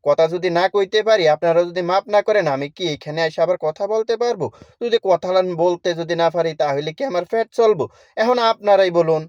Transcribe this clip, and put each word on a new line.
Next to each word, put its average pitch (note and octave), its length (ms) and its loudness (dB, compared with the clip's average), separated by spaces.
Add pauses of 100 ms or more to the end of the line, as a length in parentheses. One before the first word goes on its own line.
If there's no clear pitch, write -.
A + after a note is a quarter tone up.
কথা D3 180 4 (100)
যদি F3+ 140 -4 (100)
না F3+ 60 2 (100)
কইতে G3+ 340 0
পারি, G#3 160 4 (100)
আপনারা E3+ 340 2
যদি F3 220 -6
মাফ G3 140 0 (100)
না G#3 120 6
করেন, G#3 180 2 (120)
আমি C#3 100 -6 (100)
কি F#3+ 80 -8 (100)
এখানে D3+ 320 -10
আইসা D#3+ 200 -6
আবার F3+ 200 -2
কথা D#3 260 -4
বলতে A3 300 -2
পারবো? G#3 240 -4 (360)
যদি A#3 160 0 (100)
কথা F3+ 260 0
লান-, F#3 280 0
বলতে F3 260 0 (120)
যদি E3 220 -4
না E3 120 4
পারি, E3 180 -2 (100)
তাহলে D3 340 -2
কি C#4+ 140 -6
আমার - 200 -4
ফ্যাট A3+ 180 -2 (100)
চলবো? G#3 260 2 (380)
এখন B3 140 2 (160)
আপনারাই G3 460 2
বলুন D#3+ 300 0